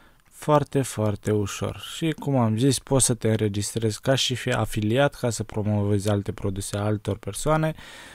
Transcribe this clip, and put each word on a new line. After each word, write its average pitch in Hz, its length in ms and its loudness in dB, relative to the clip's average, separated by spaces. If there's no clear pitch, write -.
foarte, - 580 2
foarte 107 480 -2
ușor. 104 520 -2
Și, 165 140 -2
cum 139 260 -2
am 110 220 4
zis, 135 200 4
poți 135 260 2
să 123 100 2
te 113 160 0
înregistrezi 107 720 0
ca 135 140 2
și 131 200 0
fi 123 160 -4
afiliat 117 640 2
ca 123 160 -2
să 107 120 -4
promovezi 104 680 0
alte 101 240 0
produse 98 440 -4
altor 104 400 -2
persoane, 156 580 0